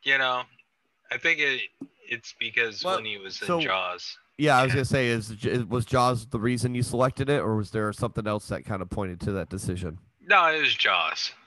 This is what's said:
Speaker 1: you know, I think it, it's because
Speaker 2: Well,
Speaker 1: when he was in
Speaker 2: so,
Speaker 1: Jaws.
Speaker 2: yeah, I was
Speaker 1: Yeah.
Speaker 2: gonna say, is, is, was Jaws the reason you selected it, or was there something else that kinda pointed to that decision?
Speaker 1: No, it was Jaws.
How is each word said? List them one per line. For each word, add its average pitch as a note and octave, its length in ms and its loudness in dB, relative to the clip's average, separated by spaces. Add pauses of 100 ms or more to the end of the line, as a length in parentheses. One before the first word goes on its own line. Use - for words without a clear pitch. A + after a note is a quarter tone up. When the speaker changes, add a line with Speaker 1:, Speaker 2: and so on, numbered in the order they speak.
Speaker 1:
you C#3 140 4
know, B2+ 240 2 (680)
I B2+ 80 -4
think D#3+ 220 2
it, C3+ 220 0 (460)
it's A#2+ 300 -8
because A2+ 460 -2
Speaker 2:
Well, F#3 140 0
Speaker 1:
when A2 60 -8
he G#2 140 -8
was F#2+ 240 -12
in - 60 -8
Speaker 2:
so, F3 120 2
Speaker 1:
Jaws. F#2 560 -4 (220)
Speaker 2:
yeah, C#3+ 200 4
I C3 40 6
was C3 80 2
Speaker 1:
Yeah. B2+ 60 2
Speaker 2:
gonna C3+ 80 2
say, C3 240 2
is, A2 240 -2 (120)
is, A#2+ 200 0
was A#2 200 -2
Jaws B2 420 2
the A#2+ 120 -4
reason B2 380 0
you A#2+ 80 2
selected B2+ 440 0
it, C#3+ 120 2
or G#2+ 160 0
was G#2 160 -2
there G#2+ 200 0
something G#2+ 360 -4
else G#2 180 -2
that D2+ 180 -6
kinda F#2 220 -6
pointed F#2 360 -6
to G#2 100 -2
that F#2 160 -2
decision? F2+ 500 -6 (220)
Speaker 1:
No, F#3 340 4
it D#3 60 0
was C3 160 2
Jaws. E2+ 560 2 (140)